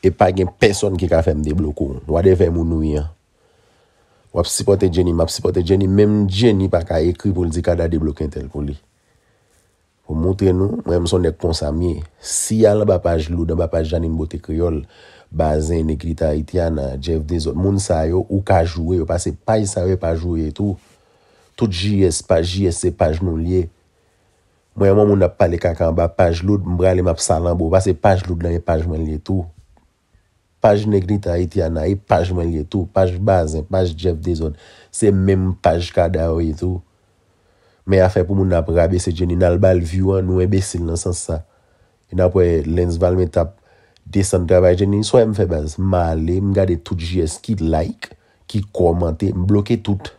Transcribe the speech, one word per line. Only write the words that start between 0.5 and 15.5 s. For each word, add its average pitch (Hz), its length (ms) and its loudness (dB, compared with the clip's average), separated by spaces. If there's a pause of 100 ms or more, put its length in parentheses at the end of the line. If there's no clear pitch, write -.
pèsonn 101 400 2
ki 90 100 -2
ka 82 140 4
fè - 100 0
m 76 80 -2
debloke 76 440 -2
w, 65 140 -8 (120)
wadèvè 90 400 4
moun. 82 240 -2
Wi 78 240 0
an, 78 80 -6 (1200)
w 87 100 0
ap - 80 -2
sipòte 98 400 2
djeni, 87 1000 0
menm 104 400 4
djeni 98 440 2
pa 87 120 0
ka 82 160 -2
ekri 87 320 0
pou 87 140 -2
l 80 80 -4
di 85 100 -4
"Kada, 85 240 0
debloke 78 380 -2
entèl 69 260 -10
pou 71 80 -8
li," 71 160 -6 (1300)
pou 80 80 -6
m 80 80 -2
moutre 95 320 2
nou. 98 320 0
Mwen 87 160 0
menm, 85 80 -2
s - 60 0
on 90 100 2
nèg 78 160 0
konsa 80 320 -2
m 82 80 -2
ye. 80 200 -2 (200)
Si - 400 -2
y 107 80 6
al 104 160 2
anba 92 160 2
paj 80 260 -2
Loud, 85 240 -4
anba 85 160 0
paj 80 220 -2
Janin 82 260 -2
Bote 78 220 -6
Kreyòl, 80 460 -4 (520)
Bazen, 78 540 0